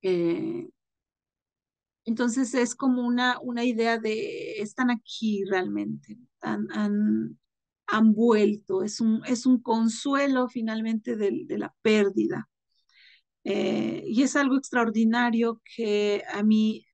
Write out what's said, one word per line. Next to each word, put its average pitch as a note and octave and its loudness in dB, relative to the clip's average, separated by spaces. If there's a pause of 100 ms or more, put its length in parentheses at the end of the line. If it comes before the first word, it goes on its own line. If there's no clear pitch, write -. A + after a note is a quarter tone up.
Eh, F3+ -2 (1400)
entonces A#3+ 0
es C4 0
como B3 0
una, B3 0
una A#3+ -4
idea A#3 0
de, A3 -6
están B3 -2
aquí A3 -4
realmente, G3+ -4 (240)
han, G#3+ -4
han, G#3+ -2 (480)
han A3 6
vuelto, G#3 2
es G#3+ -6
un, A3+ 2
es B3 -2
un B3+ 4
consuelo B3+ 0
finalmente A3 -4
del, G#3 -2
de - -6
la - -8
pérdida. G#3+ 2 (960)
Eh, G#3+ -2
y A#3 0
es C4 0
algo C#4 2
extraordinario A#3 0 (140)
que G#3 0
a G#3 -4
mí A3 2